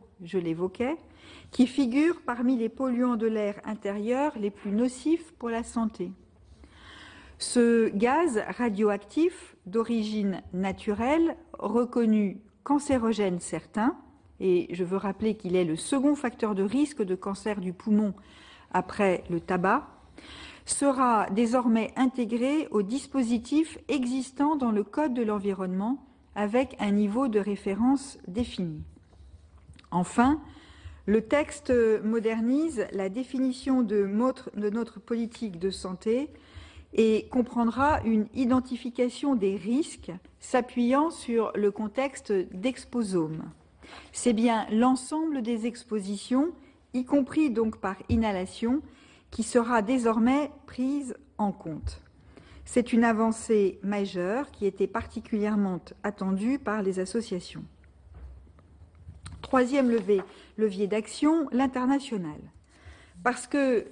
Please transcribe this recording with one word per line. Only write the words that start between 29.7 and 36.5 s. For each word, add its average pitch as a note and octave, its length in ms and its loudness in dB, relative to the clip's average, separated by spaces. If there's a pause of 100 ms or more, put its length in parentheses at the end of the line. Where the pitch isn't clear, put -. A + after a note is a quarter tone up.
Enfin, F3 500 2 (640)
le A3 160 4
texte C#4+ 500 -2 (320)
modernise A3+ 880 0
la G3 160 -4
définition B3+ 720 -2
de G3+ 240 2
notre, A#3+ 500 -2
de G#3 120 -2
notre A3+ 320 -4
politique A3+ 580 -6
de F#3+ 120 -2
santé A3 580 -2 (640)